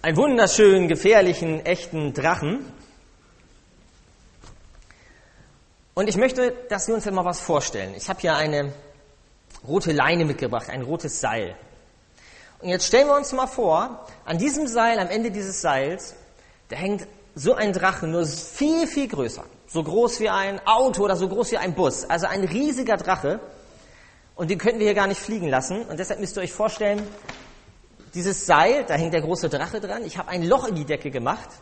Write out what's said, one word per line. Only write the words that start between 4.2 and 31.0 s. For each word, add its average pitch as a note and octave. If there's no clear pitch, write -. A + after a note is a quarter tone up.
Und G3+
ich F#3
möchte, B3+
dass G3
wir A3+
uns G#3+
jetzt G3
mal F#3
was F3
vorstellen. G2+
Ich -
habe F#3
hier D#3+
eine D3
rote E3+
Leine D#3+
mitgebracht, B2
ein C3
rotes D3
Seil. A2
Und F3+
jetzt F3+
stellen C4+
wir C#4+
uns C#4+
mal C4
vor, A3
an E3
diesem C#4
Seil, A3+
am F3+
Ende A3
dieses F#3+
Seils, D3
da A#2+
hängt F#3+
so D#3
ein G#3
Drache, F#3
nur E3
viel, D#4
viel C#4
größer. B2+
So E3
groß A#3
wie G#3+
ein G3
Auto A3
oder G3
so F#3
groß G3+
wie G#3
ein F3
Bus. E3
Also E3+
ein F#3+
riesiger A#3
Drache. F3+
Und E3
den G3
könnten A3
wir G#3+
hier G#3
gar G3+
nicht G3
fliegen G3
lassen. C3+
Und D#3
deshalb F#3
müsst -
ihr F#3+
euch F3
vorstellen, G#3
dieses F3+
Seil, F#3
da D#3+
hängt E3
der D#3+
große E3+
Drache D#3+
dran. G#3+
Ich E3+
habe -
ein F3
Loch B3
in G3+
die D3+
Decke C#3+